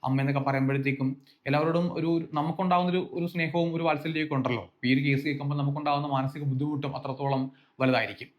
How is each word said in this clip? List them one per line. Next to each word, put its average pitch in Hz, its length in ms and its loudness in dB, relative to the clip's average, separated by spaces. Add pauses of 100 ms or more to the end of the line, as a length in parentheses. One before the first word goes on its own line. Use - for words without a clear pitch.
അമ്മ 135 160 2
എന്നൊക്കെ 139 260 2
പറയുമ്പോഴത്തേക്കും 135 600 0 (380)
എല്ലാവരോടും 160 400 2 (120)
ഒരു, 165 120 0 (280)
നമുക്കുണ്ടാവുന്നൊരു, 180 640 2 (100)
ഒരു 175 200 -2
സ്നേഹവും 170 440 0
ഒരു 165 120 -2
വാത്സല്യമൊക്കെ 151 500 0
ഉണ്ടല്ലോ. 127 240 0
അപ്പൊ - 280 -6
ഈ 131 40 6
ഒരു 135 120 2
കേസ് 139 200 2
കേൾക്കുമ്പോൾ 143 360 -2
നമുക്കുണ്ടാവുന്ന 143 520 0
മാനസിക 135 300 -2
ബുദ്ധിമുട്ടും 139 520 -2
അത്രത്തോളം 135 460 -2 (380)
വലുതായിരിക്കും. 120 580 0